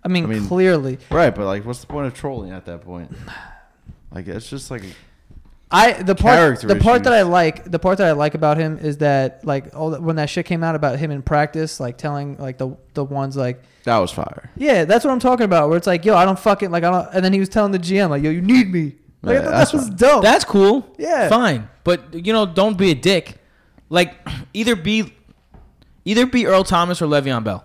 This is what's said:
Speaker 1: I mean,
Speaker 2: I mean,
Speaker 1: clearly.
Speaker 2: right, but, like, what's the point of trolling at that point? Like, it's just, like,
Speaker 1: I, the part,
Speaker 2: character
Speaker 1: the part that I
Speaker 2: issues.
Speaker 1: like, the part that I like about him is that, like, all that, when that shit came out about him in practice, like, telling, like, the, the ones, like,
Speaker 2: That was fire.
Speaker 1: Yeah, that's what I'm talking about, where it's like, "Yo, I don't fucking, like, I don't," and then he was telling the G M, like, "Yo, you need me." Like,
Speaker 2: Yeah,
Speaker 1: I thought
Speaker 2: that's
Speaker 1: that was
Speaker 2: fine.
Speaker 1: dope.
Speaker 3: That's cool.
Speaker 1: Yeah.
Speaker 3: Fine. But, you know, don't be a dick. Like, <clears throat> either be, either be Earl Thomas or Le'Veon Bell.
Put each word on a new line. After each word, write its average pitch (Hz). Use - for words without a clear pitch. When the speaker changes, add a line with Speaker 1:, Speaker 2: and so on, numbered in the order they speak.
Speaker 1:
I -
mean, 180
Speaker 2:
I -
mean, 107
Speaker 1:
clearly. 175
Speaker 2:
right, 151
but, 101
like, 101
what's 123
the -
point 143
of 123
trolling 117
at 92
that 85
point? 87
Like, 95
it's 104
just, 135
like, 113
Speaker 1:
I, 214
the 190
part, 240
Speaker 2:
character 151
Speaker 1:
the 202
part 226
that 247
I 226
Speaker 2:
issues. 180
Speaker 1:
like, 170
the -
part 190
that 190
I 160
like 147
about 156
him 156
is 151
that, 139
like, 139
all 160
that, 147
when 160
that 147
shit 175
came 165
out 165
about 139
him 151
in 139
practice, 151
like, 123
telling, 143
like, 131
the, 131
the 143
ones, 135
like, 123
Speaker 2:
That 117
was 87
fire. -
Speaker 1:
Yeah, 240
that's 214
what 277
I'm 254
talking 247
about, 165
where 170
it's 175
like, 175
"Yo, 208
I 175
don't 190
fucking, 196
like, 170
I 175
don't," 185
and 185
then 190
he 196
was 190
telling 202
the 190
G 185
M, 190
like, 143
"Yo, 151
you 175
need 214
me." 160
Like, 240
Speaker 2:
Yeah, 277
Speaker 1:
I -
thought -
Speaker 2:
that's -
Speaker 1:
that 302
was 254
Speaker 2:
fine. 196
Speaker 1:
dope. 240
Speaker 3:
That's 247
cool. 208
Speaker 1:
Yeah. 277
Speaker 3:
Fine. 185
But, 170
you 214
know, 220
don't 190
be 190
a 151
dick. 175
Like, 175
<clears throat> -
either 226
be, 202
either 220
be 254
Earl 190
Thomas 180
or 170
Le'Veon 135
Bell. 95